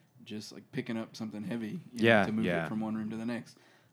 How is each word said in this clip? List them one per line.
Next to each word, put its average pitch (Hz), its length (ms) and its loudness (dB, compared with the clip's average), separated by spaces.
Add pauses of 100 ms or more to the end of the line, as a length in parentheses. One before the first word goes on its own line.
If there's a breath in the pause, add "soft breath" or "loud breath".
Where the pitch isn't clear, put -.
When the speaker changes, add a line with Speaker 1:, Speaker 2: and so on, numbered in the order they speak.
(260 soft breath)
Speaker 1:
just, 107 260 -10
like, - 200 -18
picking 120 260 -6
up 110 180 -8
something 107 280 -8
heavy, 117 360 -4 (140)
you 117 80 -2
know, 110 60 6
Speaker 2:
Yeah, 107 180 8
Speaker 1:
to 107 60 -2
move 110 140 0
Speaker 2:
yeah. 85 200 2
Speaker 1:
it 78 40 -4
from 110 120 -2
one 110 140 -2
room 110 140 -4
to 110 80 -6
the 113 80 -6
next. 117 320 -6 (360 soft breath)